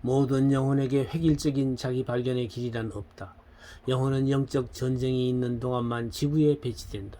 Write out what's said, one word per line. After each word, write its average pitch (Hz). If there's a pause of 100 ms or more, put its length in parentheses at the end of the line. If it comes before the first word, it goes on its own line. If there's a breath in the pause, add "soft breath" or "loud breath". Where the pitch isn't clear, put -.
모든 135
영혼에게 135
획일적인 143
자기 127
발견의 123
길이란 113
없다. - (520 loud breath)
영혼은 135
영적 135
전쟁이 127
있는 123
동안만 120
지구에 147
배치된다. 101